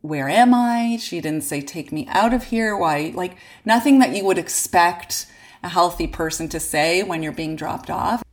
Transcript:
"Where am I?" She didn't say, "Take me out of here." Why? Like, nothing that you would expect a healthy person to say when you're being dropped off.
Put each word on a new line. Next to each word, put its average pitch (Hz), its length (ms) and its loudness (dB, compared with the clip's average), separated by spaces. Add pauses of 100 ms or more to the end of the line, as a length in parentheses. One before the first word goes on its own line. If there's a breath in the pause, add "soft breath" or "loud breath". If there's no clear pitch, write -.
"Where 147 300 -4
am 240 240 6
I?" 233 440 0
She 180 220 -8
didn't 151 240 -4
say, 147 160 -4
"Take 143 320 -12
me 151 160 -6
out 226 240 2
of 247 120 -2
here." 226 300 -2
Why? 160 400 -2
Like, 180 220 -6 (300 loud breath)
nothing 247 320 6
that 220 180 4
you 196 80 -2
would 185 140 2
expect - 880 0 (360 loud breath)
a 180 60 -10
healthy 175 380 0
person 160 420 -6
to 160 100 -8
say 160 440 0
when 175 200 -6
you're 151 100 -6
being 160 240 -6
dropped 160 340 -8
off. 220 320 -2 (100)